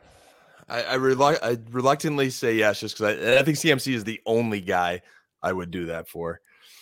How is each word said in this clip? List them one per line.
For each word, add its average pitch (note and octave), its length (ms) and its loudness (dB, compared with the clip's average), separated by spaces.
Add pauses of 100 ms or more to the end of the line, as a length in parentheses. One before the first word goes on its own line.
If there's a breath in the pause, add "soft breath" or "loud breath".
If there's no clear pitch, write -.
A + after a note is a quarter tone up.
(680 soft breath)
I, A#2+ 260 -4
I - 20 0
relu-, C3 460 4
I A#2 160 0 (120)
reluctantly C#3 600 0
say A#2+ 240 0
yes, G#2+ 260 2
just A2 180 -8
'cause A2 80 0
I, G#2+ 320 2
I C#3 40 6
think D3+ 140 0
C D#3+ 140 2
M C3 80 4
C C3 160 -4
is A2 80 -2
the G#2+ 240 -8
only A2+ 340 0
guy F2+ 420 -2 (380 soft breath)
I F#2 120 -2
would F2+ 180 -6
do F2 160 -6
that E2 220 -10
for. E2+ 320 -10 (420 soft breath)